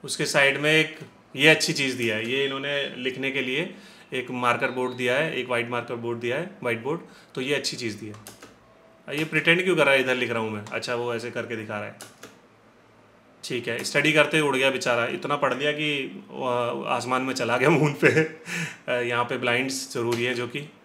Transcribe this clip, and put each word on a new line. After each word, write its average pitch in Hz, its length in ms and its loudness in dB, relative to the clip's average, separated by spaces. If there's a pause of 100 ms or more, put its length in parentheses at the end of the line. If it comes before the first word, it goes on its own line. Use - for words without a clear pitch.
उसके 143 220 -4
side 139 320 4
में 151 140 2
एक 156 260 2 (380)
ये 143 120 8
अच्छी 156 240 4
चीज़ 131 260 -2
दिया 113 180 0
है, 113 140 -4
ये 135 140 0
इन्होंने 135 520 -4
लिखने 127 340 -4
के 135 100 -2
लिए 139 340 -4 (380)
एक 127 180 -6
marker 123 400 2
board 127 220 -2
दिया 123 220 0
है, 147 220 0
एक 123 120 -6
white 120 200 -2
marker 120 260 -6
board 117 240 -6
दिया 120 180 -4
है, 180 140 -6 (120)
white 113 200 -2
board, 156 180 -6 (340)
तो 135 60 -8
ये 135 140 -2
अच्छी 135 220 -4
चीज़ 113 240 -6
दी 107 60 -12
है। 104 80 -12 (1040)
ये 156 60 -2
pretend 165 400 4
क्यों 180 120 4
कर 151 80 6
रहा 139 100 6
है, 135 60 6
इधर 127 140 2
लिख 123 160 -2
रहा 113 120 0
हूँ 110 80 -2
मैं, 104 140 -6
अच्छा 117 300 -4
वो 120 200 -2
ऐसे 117 160 -6
करके 113 260 -6
दिखा 107 220 -8
रहा 104 60 -6
है, - 320 -16 (1300)
ठीक 120 240 -6
है। 123 160 -4
study 151 280 2
करते 151 260 6
हुए 147 100 2
उड़ 131 80 2
गया 135 140 4
बेचारा, 120 360 0
इतना 135 300 -2
पढ़ 135 180 2
लिया 143 180 0
कि, 147 500 -4 (100)
आ, 131 160 -4 (460)
आसमान 127 280 0
में 131 120 -4
चला 120 220 0
गया 131 140 6
moon 147 340 4
पे। 143 40 10
<laughs> - 800 0 (200)
यहाँ 120 160 2
पे 135 120 -4
blinds 123 580 -2
ज़रूरी 120 300 0
है, 123 100 0
जो 120 140 -4
कि 139 120 -8 (240)